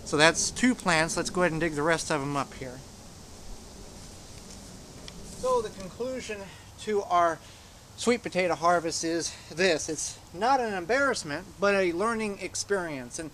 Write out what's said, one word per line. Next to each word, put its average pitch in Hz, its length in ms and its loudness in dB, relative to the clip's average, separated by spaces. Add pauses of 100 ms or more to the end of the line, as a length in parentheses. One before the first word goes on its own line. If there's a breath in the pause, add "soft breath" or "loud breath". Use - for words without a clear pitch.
So 156 100 0
that's 160 340 6
two 247 240 4
plants. 165 400 2
Let's 170 140 -2
go 180 140 0
ahead 170 100 4
and 160 80 0
dig 160 140 0
the 147 80 0
rest 160 280 2
of 147 120 0
'em 143 140 -2
up 131 180 -2
here. 131 260 -12 (2500)
So 247 180 2
the 214 80 -2
conclusion 214 720 -8 (440 loud breath)
to 208 180 2
our 170 360 4 (600 loud breath)
sweet 240 240 2
potato 175 320 0
harvest 165 500 2
is 165 280 -2 (180)
this. 165 400 2
It's - 260 -4 (160)
not 247 280 4
an 220 120 0
embarrassment, 190 720 0 (140)
but 202 140 6
a 185 180 4
learning 214 480 0
experience. 165 800 -4
And 160 160 -8